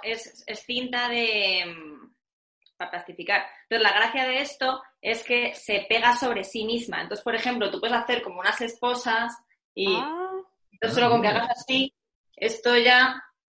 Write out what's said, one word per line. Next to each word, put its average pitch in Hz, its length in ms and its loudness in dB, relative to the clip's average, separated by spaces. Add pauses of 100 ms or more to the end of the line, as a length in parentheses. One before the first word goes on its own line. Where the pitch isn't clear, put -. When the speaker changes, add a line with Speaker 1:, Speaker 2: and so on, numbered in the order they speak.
Speaker 1:
es, - 460 -10
es 220 140 -10
cinta 247 480 -4
de, 214 580 0
mm, 156 420 -16 (680)
para 180 140 -10
plastificar. 175 540 -4 (240)
Entonces, 226 220 2
la 196 60 4
gracia 240 300 2
de 254 140 -2
esto 262 400 -4 (200)
es 226 220 -4
que 240 300 0
se 202 340 -4
pega 226 280 4
sobre 233 280 -2
sí 220 220 -6
misma. 220 360 -4
Entonces, 190 220 -8
por 233 120 -2
ejemplo, 233 360 0
tú 190 80 -4
puedes 233 160 0
hacer 233 280 0
como 185 160 -10
unas 202 220 0
esposas 240 760 -2 (380)
y 190 200 0
Speaker 2:
Ah. 330 360 -4 (400)
Speaker 1:
entonces 226 260 -2
Speaker 3:
Ah, 240 40 4
Speaker 1:
solo 233 100 6
con 233 100 6
que 208 60 4
Speaker 3:
mira. 208 160 2
Speaker 1:
hagas 240 160 -4
así, 269 340 -2 (420)
esto 240 420 0
ya, 247 440 6 (280)